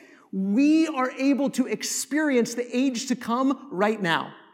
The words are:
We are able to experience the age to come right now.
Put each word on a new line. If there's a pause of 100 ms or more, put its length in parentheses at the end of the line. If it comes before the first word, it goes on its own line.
(300)
We
are
able
to
experience
the
age
to
come
right
now. (200)